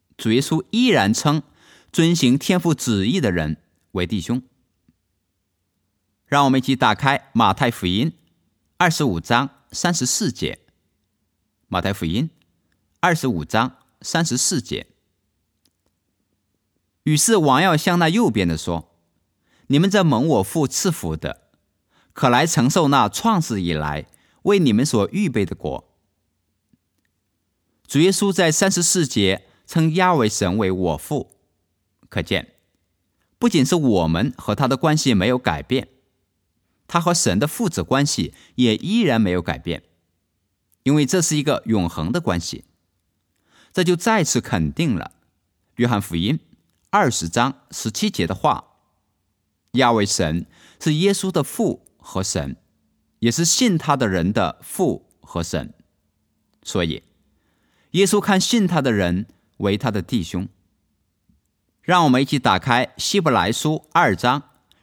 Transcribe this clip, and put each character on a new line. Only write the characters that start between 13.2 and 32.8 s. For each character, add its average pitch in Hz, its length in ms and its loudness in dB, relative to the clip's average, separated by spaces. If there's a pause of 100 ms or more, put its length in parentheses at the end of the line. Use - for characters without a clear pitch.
五 82 160 -4
章 113 320 -2 (240)
三 165 240 -2
十 123 120 -4
四 131 240 -2
节。 - 260 -10 (2250)
于 151 120 2
是 220 220 2
王 147 240 4
要 180 160 4
向 175 200 0
那 165 120 2
右 202 200 2
边 101 160 0
的 82 120 0
说 82 360 -8 (760)
：“你 139 120 2
们 190 100 2
这 190 140 2
蒙 139 240 2
我 117 160 2
父 143 240 -2
赐 - 240 -2
福 82 240 -6
的， - 340 -12 (640)
可 - 160 0
来 123 180 4
承 147 240 2
受 156 200 2
那 135 180 4
创 214 340 0
世 107 200 -4
以 85 100 -2
来 76 360 -6 (340)
为 202 180 2
你 139 140 2
们 117 120 2
所 107 280 0
预 196 160 -2
备 107 160 -2
的 - 100 -8
国。” - 400 -12 (1900)
主 139 140 2
耶 185 100 4
稣 196 220 0
在 170 180 2
三 190 180 2
十 175 140 0
四 160 240 0
节 101 400 0 (180)
称 160 300 0
亚 180 180 2
维 123 140 2
神 98 300 -2
为 101 140 0
“我 87 260 -2
父”， - 400 -8 (720)
可 98 120 -6
见， - 340 -6 (840)